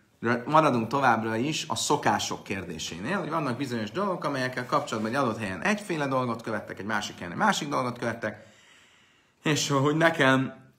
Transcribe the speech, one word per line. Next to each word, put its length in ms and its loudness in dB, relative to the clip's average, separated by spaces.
De 260 0
maradunk 420 4
továbbra 480 2
is 320 -2
a 80 -2
szokások 680 0
kérdésénél, 760 -6
hogy 100 -4
vannak 280 -2
bizonyos 340 -4
dolgok, 320 -2
amelyekkel 420 -2
kapcsolatban 460 0
egy 60 0
adott 200 0
helyen 240 -6
egyféle 460 -2
dolgot 340 -2
követtek, 380 -6
egy 60 -8
másik 300 -4
helyen 160 -10
egy 60 -8
másik 320 2
dolgot 280 -2
követtek, 480 -4
és 260 2
hogy 260 4
nekem 680 4